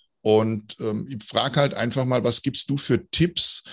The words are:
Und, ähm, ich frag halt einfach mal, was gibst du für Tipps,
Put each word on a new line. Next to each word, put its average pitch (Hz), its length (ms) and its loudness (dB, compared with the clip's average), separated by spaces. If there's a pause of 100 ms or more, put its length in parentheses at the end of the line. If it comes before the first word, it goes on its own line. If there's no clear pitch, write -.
(240)
Und, 107 580 0
ähm, 110 280 -6
ich 123 160 -10
frag 123 320 -2
halt 143 180 0
einfach 120 300 -2
mal, 127 200 -2
was 120 180 4
gibst - 280 0
du 143 60 -2
für - 340 2
Tipps, - 640 2